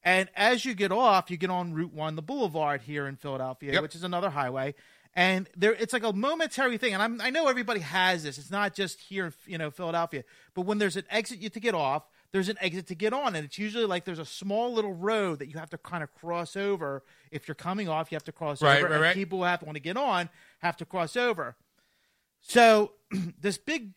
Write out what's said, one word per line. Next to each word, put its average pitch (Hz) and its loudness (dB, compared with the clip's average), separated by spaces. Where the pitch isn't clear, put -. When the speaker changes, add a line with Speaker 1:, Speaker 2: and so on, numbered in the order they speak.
Speaker 1:
And 185 4
as 226 4
you 254 -2
get 196 0
off, 202 4
you 180 -4
get 180 -2
on 180 -2
Route 160 -4
one, 156 -4
the 160 -8
boulevard 156 -2
here 143 -6
in 139 -8
Philadelphia, 135 -6
Speaker 2:
Yep. 180 4
Speaker 1:
which 156 -8
is 170 -12
another 180 -2
highway. 135 -2
And 185 2
there, 202 4
it's 220 -2
like 247 0
a 220 2
momentary 262 0
thing. 226 0
And 190 0
I'm, 233 -2
I 240 0
know 311 2
everybody 240 0
has 175 2
this. 139 -8
It's 143 -16
not 202 0
just 190 -4
here 190 -6
in, 156 -8
you 180 -8
know, 151 -4
Philadelphia. 165 -2
But 185 -2
when 208 0
there's 196 2
an 190 -6
exit 214 -2
you, 208 -8
to 220 -12
get 220 0
off, 147 0
there's 190 0
an 214 -4
exit 185 -4
to 180 -8
get 208 0
on. 254 -2
And 151 -4
it's 135 -14
usually, 214 -2
like, 202 -2
there's 170 -6
a 160 -8
small 214 -4
little 214 0
road 185 0
that 139 -8
you 147 -14
have 160 -12
to 170 -12
kind 170 -6
of 147 -10
cross 170 -6
over. 170 -2
If 156 -10
you're 156 -6
coming 190 -4
off, 160 -2
you 165 -6
have 151 -8
to 160 -12
cross 147 -4
Speaker 2:
Right, 143 8
Speaker 1:
over. 147 4
Speaker 2:
right, 160 2
Speaker 1:
And 151 4
Speaker 2:
right. 170 4
Speaker 1:
people 190 -2
who 180 0
have 175 2
to 160 -12
want 151 -10
to 147 -8
get 165 -6
on 202 0
have 170 -2
to 165 -10
cross 175 -4
over. 185 -2
So 220 8
<clears throat> 175 -4
this 190 -2
big 254 -6